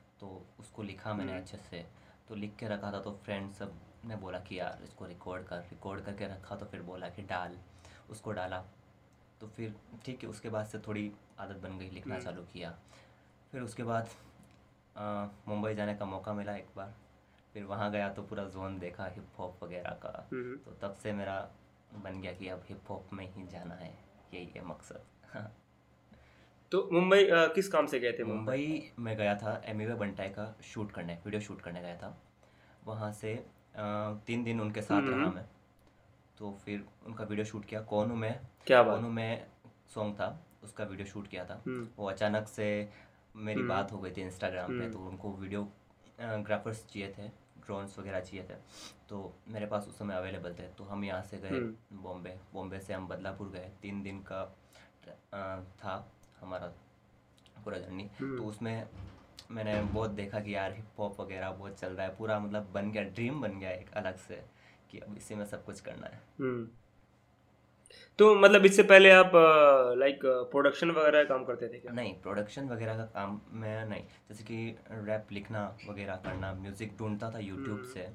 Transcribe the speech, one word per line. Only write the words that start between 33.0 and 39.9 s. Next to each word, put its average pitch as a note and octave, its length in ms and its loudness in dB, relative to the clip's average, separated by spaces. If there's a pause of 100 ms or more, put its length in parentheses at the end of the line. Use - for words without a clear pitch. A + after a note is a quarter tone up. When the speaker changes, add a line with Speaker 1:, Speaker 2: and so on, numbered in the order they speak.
Speaker 1:
से, G#2+ 220 -6 (420)
अ, G#2+ 380 -4 (140)
तीन A#2 160 -2
दिन A2+ 180 -2
उनके G#2+ 200 -4
साथ - 160 0
Speaker 2:
हम्म। C#3 120 2
Speaker 1:
रहा C#3 220 2
मैं, F2+ 140 -10 (920)
तो G2+ 280 -12
फिर G#2 180 -6 (220)
उनका A2+ 180 -10
वीडियो G#2 220 -2
शूट G#2+ 200 -8
किया। G#2+ 160 -8
कौन G#2+ 280 0
हूँ A#2 80 -2
मैं, A2+ 220 -4 (280)
Speaker 2:
क्या B2+ 160 10
बात। G#2+ 120 4
Speaker 1:
कौन A2+ 80 -2
हूँ A#2 100 -4
मैं A2+ 340 -4 (460)